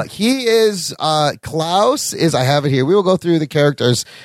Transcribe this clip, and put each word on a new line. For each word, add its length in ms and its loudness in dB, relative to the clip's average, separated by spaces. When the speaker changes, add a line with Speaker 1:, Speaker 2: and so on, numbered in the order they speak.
Speaker 1:
four? 40 -2
Speaker 2:
he 420 -2
is, 500 0
uh, 360 0
Klaus 680 -2
is, 200 0
I 100 0
have 220 2
it 60 0
here. 140 2
We 100 2
will 80 2
go 140 2
through 220 0
the 60 -4
characters 600 0